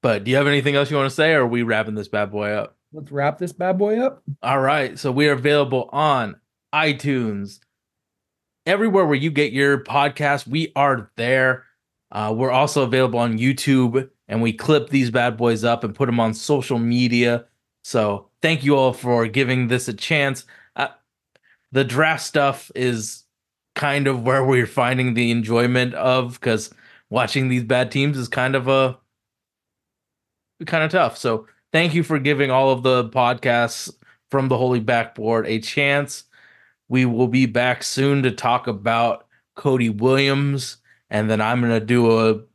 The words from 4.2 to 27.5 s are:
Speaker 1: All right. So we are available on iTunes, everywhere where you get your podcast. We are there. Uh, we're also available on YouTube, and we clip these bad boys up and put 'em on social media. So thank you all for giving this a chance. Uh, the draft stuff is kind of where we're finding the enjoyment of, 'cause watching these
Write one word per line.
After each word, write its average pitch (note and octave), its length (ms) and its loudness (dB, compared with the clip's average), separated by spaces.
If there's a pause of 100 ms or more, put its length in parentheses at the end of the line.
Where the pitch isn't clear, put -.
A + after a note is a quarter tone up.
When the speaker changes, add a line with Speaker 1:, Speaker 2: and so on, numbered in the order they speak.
Speaker 1:
All C3+ 200 0
right. C#3 360 0
So C3+ 140 -4
we C#3+ 160 2
are C#3+ 60 4
available C3 580 0
on C3+ 480 0 (340)
iTunes, B2+ 880 -2 (1040)
everywhere G3 400 2
where D3 120 2
you D3 120 -2
get D3 220 0
your C#3 320 2
podcast. C#3+ 640 -2
We D#3 280 -4
are C3+ 420 0
there. B2+ 480 0 (460)
Uh, G#2+ 240 -4
we're B2+ 160 -2
also C#3 320 2
available A#2+ 360 0
on A#2 180 0
YouTube, C3 720 2 (200)
and A2 120 -2
we A#2 120 0
clip C#3+ 360 0
these C3 220 0
bad A#2+ 240 0
boys A#2 300 0
up A#2 180 0
and G#2 100 -6
put C3+ 140 -2
'em A#2+ 140 0
on A2+ 120 0
social B2+ 460 -2
media. A#2+ 680 2 (380)
So G#2 460 -2 (120)
thank D#3+ 220 0
you C#3+ 140 4
all C3 160 2
for A#2+ 340 0
giving B2+ 400 0
this B2+ 220 -2
a A#2 40 -6
chance. C#3 520 -2 (320)
Uh, C3+ 100 -2 (840)
the C3+ 100 2
draft D3 400 0
stuff C#3 500 -2
is A#2+ 500 -4 (520)
kind C#3+ 320 0
of B2+ 160 -2
where C3 220 2
we're B2+ 200 4
finding B2+ 480 0
the A#2 180 2
enjoyment A#2+ 640 0
of, B2+ 440 -2
'cause A2 340 -2 (360)
watching B2+ 400 0
these B2 160 0